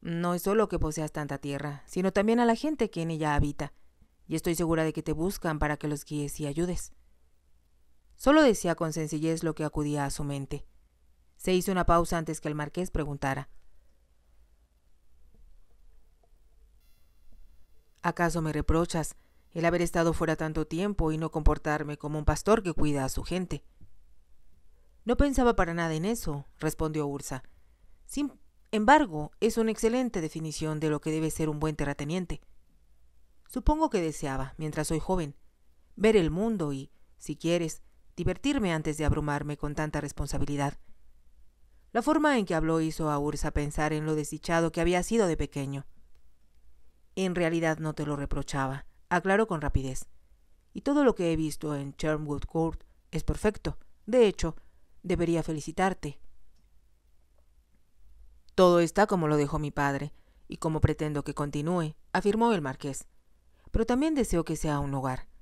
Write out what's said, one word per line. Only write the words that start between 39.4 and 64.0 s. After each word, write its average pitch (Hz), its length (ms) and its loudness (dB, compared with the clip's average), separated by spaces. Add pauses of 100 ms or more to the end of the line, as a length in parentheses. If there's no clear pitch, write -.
con 147 160 -4
tanta 151 260 -2
responsabilidad". 143 800 -2 (1120)
La 226 80 2
forma 302 380 4
en 202 80 0
que 180 80 -2
habló 160 260 2
hizo 160 300 -2
a 147 80 0
Ursa 147 320 -2
pensar 151 420 -2
en 151 140 -2
lo 156 80 0
desdichado 160 580 0
que - 80 -2
había 175 220 4
sido 226 240 2
de 160 100 2
pequeño. 139 480 -6 (1300)
"En 190 180 -2
realidad 165 460 0
no 156 140 -4
te 151 120 -4
lo 147 100 -2
reprochaba", 139 720 -4 (240)
aclaró 190 360 2
con 175 140 -2
rapidez. 135 480 -4 (640)
"Y - 80 -10
todo 285 240 2
lo 233 100 6
que 170 160 0
he 160 60 2
visto 151 400 -4
en 139 200 -8
Charnwood 151 480 -2
Court 160 380 -2 (280)
es 156 140 -2
perfecto. 165 520 0 (300)
De 233 200 8
hecho, 175 300 0 (460)
debería 170 400 2
felicitarte". 160 760 -2 (2250)
"Todo 180 260 8
está 170 260 4
como 175 220 2
lo 151 80 4
dejó 147 220 0
mi 147 120 -4
padre, 139 440 -2 (340)
y - 80 -12
como 156 240 -2
pretendo 151 440 0
que 147 100 -6
continúe", 151 600 -4 (200)
afirmó 214 400 2
el 175 80 -2
marqués. 135 440 -8 (640)
"Pero 226 140 2
también 269 300 2